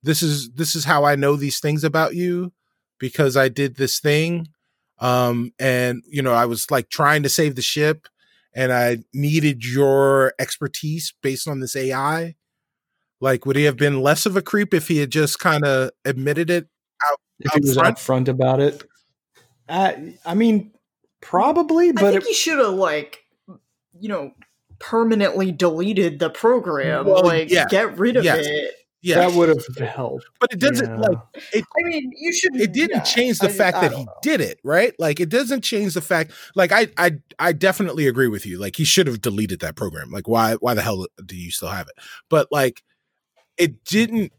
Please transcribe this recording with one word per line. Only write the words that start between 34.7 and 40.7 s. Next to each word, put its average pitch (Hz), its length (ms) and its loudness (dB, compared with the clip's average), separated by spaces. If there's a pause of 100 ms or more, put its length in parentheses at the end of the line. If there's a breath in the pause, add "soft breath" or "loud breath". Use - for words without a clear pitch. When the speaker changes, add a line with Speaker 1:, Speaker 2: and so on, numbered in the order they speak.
Speaker 1:
Like, 151 220 -2
it 175 100 -2
doesn't 247 320 -2
change 202 320 -2
the 170 80 -4
fact, 160 300 -2 (240 loud breath)
like, 180 160 2
I, 220 160 4 (100)
I, 170 200 2 (200)
I 175 140 2
definitely 160 560 0
agree 127 200 2
with 104 180 -4
you. 90 120 -10
Like, 98 200 -8
he 160 80 0
should 170 220 4
have 117 140 -4
deleted 101 380 -4
that 80 160 -8
program. 80 360 -8
Like, 95 160 -10
why, 113 280 2
why 120 180 -2